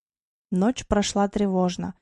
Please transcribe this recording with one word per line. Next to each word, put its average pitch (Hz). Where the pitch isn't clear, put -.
Ночь 196
прошла 202
тревожно. 185